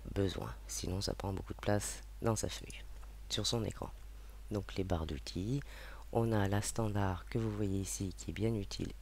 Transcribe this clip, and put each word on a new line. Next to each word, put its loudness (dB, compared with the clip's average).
besoin. 2
Sinon, -2
ça 0
prend -2
beaucoup -4
de -10
place 2
dans 4
sa 0
feuille, -8
sur 0
son 2
écran. -2
Donc 0
les 2
barres 2
d'outils, -2
on 6
a 6
la 4
standard 2
que 0
vous 4
voyez 2
ici, -2
qui -6
est -4
bien 2
utile, -2